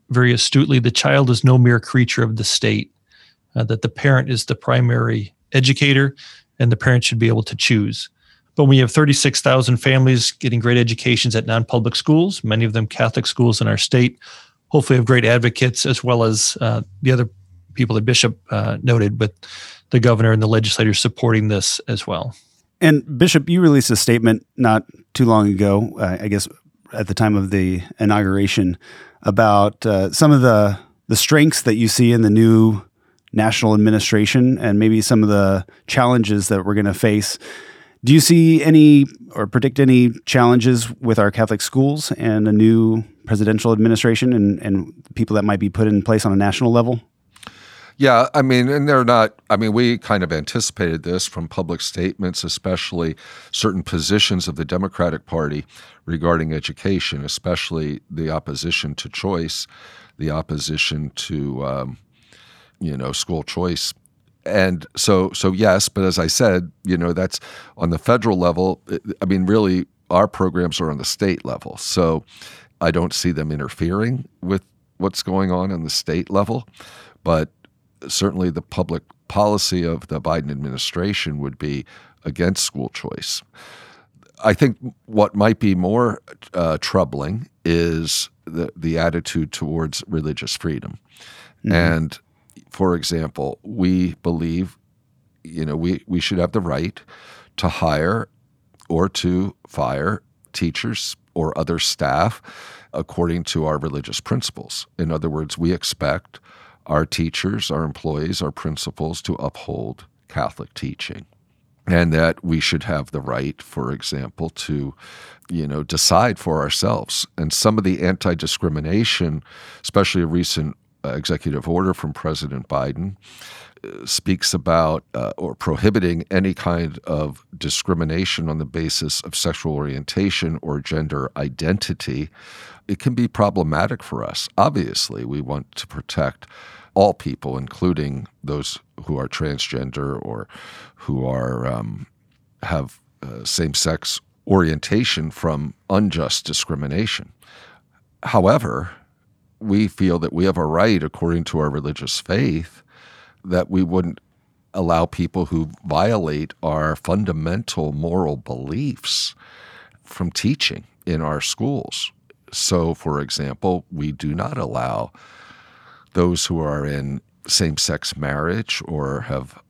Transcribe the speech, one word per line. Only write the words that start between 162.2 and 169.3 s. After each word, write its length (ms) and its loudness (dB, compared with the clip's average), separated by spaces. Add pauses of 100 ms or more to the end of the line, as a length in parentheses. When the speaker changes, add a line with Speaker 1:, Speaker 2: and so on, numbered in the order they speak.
Speaker 3:
So, 420 -2
for 260 -4
example, 720 -4
we 200 -6
do 220 -6
not 240 -6
allow 540 -6 (1040)
those 320 0
who 140 -4
are 260 -4
in 340 -6 (260)
same-sex 680 -2
marriage 720 -4
or 360 -6
have 480 -10